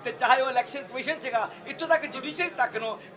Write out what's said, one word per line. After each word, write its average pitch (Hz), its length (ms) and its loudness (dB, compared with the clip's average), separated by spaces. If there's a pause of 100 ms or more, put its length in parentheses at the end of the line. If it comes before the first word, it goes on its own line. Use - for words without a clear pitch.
ਤੇ 233 80 -4
ਚਾਹੇ 254 300 6
ਉਹ 262 80 0
ਇਲੈਕਸ਼ਨ 247 340 0
ਕਮਿਸ਼ਨ 262 360 -4
ਸੀਗਾ, 233 300 0 (180)
ਇੱਥੋਂ 277 200 -6
ਤੱਕ 311 180 4
ਜੁਡੀਸ਼ਰੀ 294 440 -4
ਤੱਕ 220 280 -2
ਨੂੰ 220 220 -4 (180)